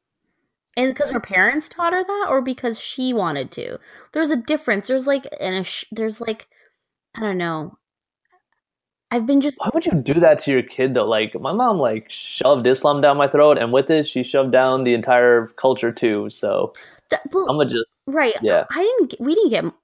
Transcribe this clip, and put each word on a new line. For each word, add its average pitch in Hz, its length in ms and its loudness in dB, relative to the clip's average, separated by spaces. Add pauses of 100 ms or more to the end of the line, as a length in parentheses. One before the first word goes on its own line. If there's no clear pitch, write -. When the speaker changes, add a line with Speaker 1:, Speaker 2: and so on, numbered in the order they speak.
(760)
Speaker 1:
And 254 200 0
'cause 269 160 -2
her 247 80 -4
parents 208 500 0
taught 339 240 -4
her 370 100 0
that, 403 260 -4
or 262 120 0
because 247 380 -6
she 254 340 -6
wanted 160 380 -4
to? - 260 -10 (340)
There's 302 200 -2
a 311 40 0
difference. 240 520 -4
There's, 262 180 -2
like, 277 220 -2 (120)
an, 185 140 -4
a 185 100 -4
sh-, - 280 -12
there's, 220 280 -6
like, 226 280 -8 (680)
I - 40 -12
don't 202 180 -4
know. 165 400 -6 (1300)
I've 233 160 -2
been 277 140 4
just 277 180 -2
Speaker 2:
Why - 160 -4
would 339 100 0
you 330 60 -2
do 139 240 0
that 165 240 6
to 143 120 -2
your 127 120 2
kid, 131 320 -2
though? 107 120 2
Like, 110 320 -2
my 147 140 -6
mom, 226 240 0
like, 110 320 -2
shoved - 560 0
Islam 139 360 2
down 143 160 6
my 143 100 4
throat, 147 320 6
and 117 120 -2
with 139 200 2
it, 151 160 2
she 127 160 -4
shoved 135 280 0
down 131 320 4
the 123 120 2
entire 120 540 4
culture, 127 420 0
too, 107 400 -2
so 98 420 -4 (380)
Speaker 1:
Th-, - 100 -2 (100)
but 370 160 0
Speaker 2:
I'ma 147 180 0
just 120 420 -6
Speaker 1:
Right. 269 340 0
Speaker 2:
Yeah. 95 300 0
Speaker 1:
I - 100 -8
didn't 440 300 0
g-, - 80 -14
we 285 160 -2
didn't 339 160 2
get, 170 140 0 (180)